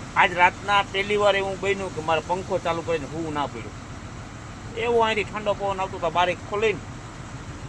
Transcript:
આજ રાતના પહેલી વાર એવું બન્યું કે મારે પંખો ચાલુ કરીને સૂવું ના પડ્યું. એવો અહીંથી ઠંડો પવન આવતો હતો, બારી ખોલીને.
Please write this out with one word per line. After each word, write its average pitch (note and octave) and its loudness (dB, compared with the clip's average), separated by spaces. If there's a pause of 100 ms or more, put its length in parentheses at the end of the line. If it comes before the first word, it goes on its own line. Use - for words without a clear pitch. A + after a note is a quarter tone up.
(160)
આજ F#3 6
રાતના F#3 4
પહેલી G3+ 0
વાર G3+ 6
એવું G3 -2
બન્યું F#3+ 0
કે D#3 -6
મારે D#3+ 4
પંખો F3+ -2
ચાલુ E3 0
કરીને D#3+ -2
સૂવું D#3 -4
ના C#3+ 0
પડ્યું. - -10
એવો A#3 4
અહીંથી A3 4
ઠંડો G#3 -2
પવન G3 -2
આવતો F#3+ -4
હતો, E3+ 0
બારી F3 4
ખોલીને. G#3 0 (920)